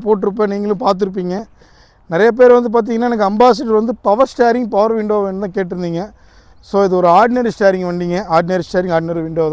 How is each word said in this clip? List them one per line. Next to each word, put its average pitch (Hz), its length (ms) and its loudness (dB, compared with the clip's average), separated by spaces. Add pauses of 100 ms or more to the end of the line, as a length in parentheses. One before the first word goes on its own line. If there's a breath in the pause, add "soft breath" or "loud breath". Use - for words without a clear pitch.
போட்டிருப்பேன், 208 480 -2
நீங்களும் 208 320 -4
பார்த்துருப்பீங்க. 190 500 -2 (760 soft breath)
நிறைய 190 160 4 (100)
பேர் 247 180 8
வந்து 240 180 0
பார்த்தீங்கன்னா, 233 360 0
எனக்கு 214 200 0
அம்பாசிடர் 220 500 2
வந்து 226 140 -4 (120)
பவர் 233 260 2
ஸ்டேரிங், 240 420 0
பவர் 220 240 2
விண்டோ 214 260 -2
வேணும்னு 196 220 -6
தான் 180 100 -10
கேட்டிருந்தீங்க. 180 460 -4 (680 soft breath)
So, - 80 -4 (100)
இது 185 140 0
ஒரு 180 80 4 (100)
ஆர்டினரி 240 380 2
ஸ்டேரிங் 190 320 2
வண்டிங்க. 175 320 -4 (160)
ஆர்டினரி 170 320 0
ஸ்டேரிங், 185 280 -2
ஆர்டினரி 165 300 -4
விண்டோ 160 260 -2